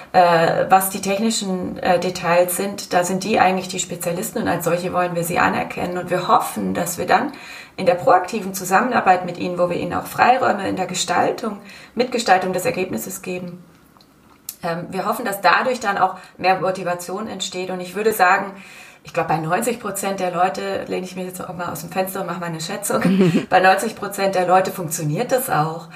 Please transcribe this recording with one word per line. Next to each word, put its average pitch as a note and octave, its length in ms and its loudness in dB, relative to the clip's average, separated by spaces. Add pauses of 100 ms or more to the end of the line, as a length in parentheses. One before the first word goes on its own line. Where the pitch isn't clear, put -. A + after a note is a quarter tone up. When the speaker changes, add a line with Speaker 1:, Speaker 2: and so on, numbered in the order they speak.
(120)
Speaker 1:
äh, E3+ 560 6
was F#3+ 220 4
die G3 100 -6
technischen, G3 800 -2
äh, F3+ 220 2
Details F3+ 560 2
sind. G3 360 -6
Da F3+ 120 4
sind F#3 180 -2
die G#3+ 160 0
eigentlich F#3 300 2
die F#3 100 -6
Spezialisten F3+ 640 -4
und - 60 -2
als E3+ 160 -2
solche F3 280 0
wollen F3 220 0
wir E3+ 80 0
sie E3+ 160 -2
anerkennen. - 580 -2
Und F3 140 -6
wir F3+ 160 0
hoffen, G3 480 2
dass F3 240 -4
wir F3+ 80 -4
dann A#3 240 2 (460)
in - 100 -4
der C4 80 6
proaktiven A3 580 2
Zusammenarbeit F#3 720 2
mit F3 120 -8
ihnen, F3+ 220 -2
wo F3 100 2
wir E3 60 -2
ihnen F3 180 -4
auch F#3 120 -4
Freiräume G#3+ 600 2
in G3 60 -2
der F#3 120 -2
Gestaltung, - 720 -2 (360)
Mitgestaltung G#3 580 2
des F3 140 -2
Ergebnisses F#3 560 -4
geben, F3+ 400 -8 (1000)
ähm, E3+ 280 -4
wir F#3 160 -4
hoffen, A3 180 -2
dass G3 160 -4
dadurch A#3 400 2
dann G3+ 180 -2
auch F#3+ 180 2 (200)
mehr F#3 240 2
Motivation F#3 680 -4
entsteht. F#3 420 -6
Und F#3 100 -6
ich F3+ 140 -10
würde G#3+ 180 2
sagen, G3 400 4 (520)
ich - 100 -20
glaub, - 140 -2
bei D#3 100 0
neunzig F#3+ 420 -2
Prozent G3 400 -4
der F3+ 120 -2
Leute, F#3+ 560 -2
lehne F#3 180 -4
ich - 100 -14
mich F#3 100 -6
jetzt F3+ 220 -12
auch E3+ 60 -10
mal F3 160 -6
aus D#3+ 100 -8
dem E3 100 -12
Fenster F#3+ 300 -4
und F3+ 60 -6
mache F3 140 -6
mal E3+ 60 -6
eine D#3+ 140 -6
Schätzung, G#3 420 -4
Speaker 2:
<laughs> F#3 460 4
Speaker 1:
bei F#3 120 6
neunzig F#3+ 360 4
Prozent G3 380 -2
der F3+ 120 2
Leute F#3 260 4
funktioniert E3+ 600 -4
das C4 160 0
auch. D#3+ 480 -2